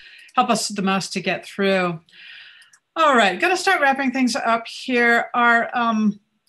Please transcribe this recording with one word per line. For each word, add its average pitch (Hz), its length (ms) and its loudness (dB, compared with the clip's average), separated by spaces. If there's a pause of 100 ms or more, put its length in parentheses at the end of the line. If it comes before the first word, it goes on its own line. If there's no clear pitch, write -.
(380)
help 247 140 2
us 214 160 -2
the 208 160 -6
most 190 300 -2
to 190 60 -6
get 175 240 -4
through. 185 560 -2 (960)
All 302 200 4
right, 196 240 2
gonna 359 180 2
start 359 240 0
wrapping 269 300 0
things 254 240 0
up - 320 -2
here. 240 640 0
Our, 233 420 2
um, 220 440 0 (300)